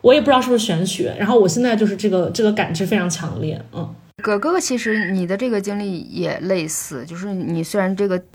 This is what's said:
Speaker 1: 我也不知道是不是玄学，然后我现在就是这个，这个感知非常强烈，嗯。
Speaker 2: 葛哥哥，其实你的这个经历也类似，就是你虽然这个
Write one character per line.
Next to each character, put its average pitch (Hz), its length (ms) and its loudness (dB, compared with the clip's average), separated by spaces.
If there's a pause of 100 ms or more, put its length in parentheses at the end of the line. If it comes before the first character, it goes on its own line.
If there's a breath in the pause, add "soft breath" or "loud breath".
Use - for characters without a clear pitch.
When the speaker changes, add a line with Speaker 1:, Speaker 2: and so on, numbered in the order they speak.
Speaker 1:
我 247 100 10
也 302 60 8
不 220 60 0
知 277 60 4
道 254 100 6
是 240 80 -2
不 240 80 4
是 214 80 0
玄 175 200 0
学， 170 320 -4
然 202 80 -2
后 233 140 6
我 190 80 6
现 240 160 2
在 233 140 2
就 214 100 2
是 196 80 0
这 208 140 0
个， 185 220 2
这 220 120 -2
个 208 80 4
感 208 220 -2
知 185 120 -2
非 196 120 0
常 180 120 0
强 170 300 -6
烈， 156 320 -6
嗯。 165 180 -8 (320)
Speaker 2:
葛 208 160 0
哥 302 140 0
哥， 370 80 2
其 254 180 -2
实 214 340 -2
你 185 140 0
的 190 120 -2
这 254 120 -2
个 208 120 0
经 202 180 -4
历 190 220 -6
也 160 400 -4
类 175 260 0
似， 139 380 -8
就 165 100 -14
是 196 180 -8
你 165 300 -4
虽 202 160 -2
然 190 160 0
这 202 100 0
个 180 160 0 (140)